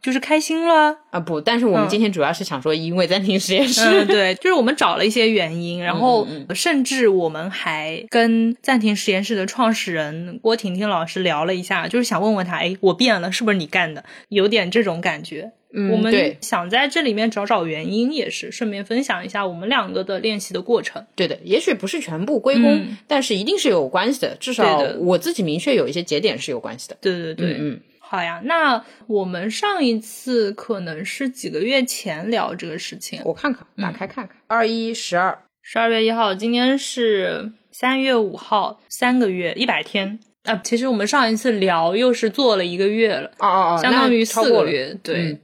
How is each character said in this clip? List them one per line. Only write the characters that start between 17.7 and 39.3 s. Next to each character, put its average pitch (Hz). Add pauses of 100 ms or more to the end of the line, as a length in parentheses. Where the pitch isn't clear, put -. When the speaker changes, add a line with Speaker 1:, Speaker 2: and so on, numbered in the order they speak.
Speaker 1:
因， 240
也 269
是 -
顺 220
便 202
分 240
享 185
一 -
下 202
我 180
们 175
两 226
个 185
的 190
练 214
习 190
的 180
过 220
程。 -
Speaker 2:
对 175
的， 147
也 190
许 339
不 190
是 247
全 170
部 269
归 269
功， 240
Speaker 1:
嗯。 294
Speaker 2:
但 285
是 233
一 190
定 359
是 -
有 175
关 190
系 -
的， 143
至 254
少 170
Speaker 1:
对 143
的。 -
Speaker 2:
我 180
自 320
己 220
明 156
确 214
有 139
一 -
些 170
节 156
点 160
是 143
有 123
关 110
系 -
的。 -
Speaker 1:
对， 190
对， 170
对。 170
Speaker 2:
嗯， 147
嗯。 - (300)
Speaker 1:
好 185
呀， 170
那 285 (220)
我 208
们 180
上 392
一 233
次 220
可 208
能 165
是 269
几 -
个 160
月 254
前 185
聊 214
这 180
个 165
事 -
情。 -
Speaker 2:
我 -
看 262
看， - (120)
Speaker 1:
嗯。 202
Speaker 2:
打 -
开 190
看 196
看。 - (120)
二 226
一 226
十 226
二。 180 (240)
Speaker 1:
十 -
二 226
月 226
一 220
号， 226
今 214
天 247
是 214 (200)
三 262
月 262
五 214
号， - (100)
三 247
个 220
月， 180